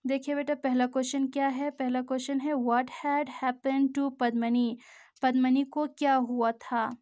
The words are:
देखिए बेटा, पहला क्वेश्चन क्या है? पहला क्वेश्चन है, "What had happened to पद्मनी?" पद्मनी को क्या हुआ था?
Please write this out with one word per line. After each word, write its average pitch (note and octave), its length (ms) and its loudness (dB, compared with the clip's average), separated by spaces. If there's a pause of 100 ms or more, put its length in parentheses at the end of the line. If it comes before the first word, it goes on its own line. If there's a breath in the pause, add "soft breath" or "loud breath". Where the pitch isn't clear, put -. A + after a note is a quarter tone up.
देखिए C4+ 280 -2
बेटा, C#4+ 200 -2
पहला B3+ 320 0
क्वेश्चन C4 400 -2
क्या C#4 220 0
है? C#4 220 -2
पहला B3+ 320 -2
क्वेश्चन C4 380 -2
है, D4+ 120 -2
"What B3 340 0 (200)
had D4 200 0 (180)
happened C4+ 540 0
to C#4 220 0
पद्मनी?" A#3 580 0 (440 loud breath)
पद्मनी B3+ 420 4
को D4 220 -2
क्या C#4+ 280 0
हुआ A#3+ 380 2
था? A#3 500 -4